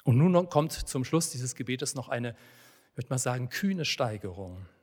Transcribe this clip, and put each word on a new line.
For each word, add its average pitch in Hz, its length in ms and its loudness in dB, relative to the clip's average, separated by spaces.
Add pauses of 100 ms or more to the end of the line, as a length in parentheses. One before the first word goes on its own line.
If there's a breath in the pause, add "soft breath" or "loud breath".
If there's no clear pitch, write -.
Und 120 140 6
nun 175 120 8
noch 180 180 4
kommt 151 220 4
zum - 340 -4
Schluss 165 260 0
dieses 127 260 -6
Gebetes 127 400 -4
noch 123 120 -8
eine, 120 280 -4 (560 loud breath)
ich - 60 -18
würde 127 120 -6
mal 127 80 0
sagen, 127 300 -2
kühne 190 360 -2
Steigerung, 95 840 -4 (160)